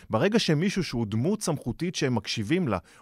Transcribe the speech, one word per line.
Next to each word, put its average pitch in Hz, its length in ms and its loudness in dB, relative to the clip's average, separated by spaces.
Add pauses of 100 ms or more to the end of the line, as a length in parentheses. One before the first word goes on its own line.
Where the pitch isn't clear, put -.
(100)
ברגע 131 280 2
שמישהו 170 460 2
שהוא 117 220 -2
דמות 127 360 -2
סמכותית 160 520 -4
שהם 131 200 0
מקשיבים 120 540 0
לה, 95 100 0 (240)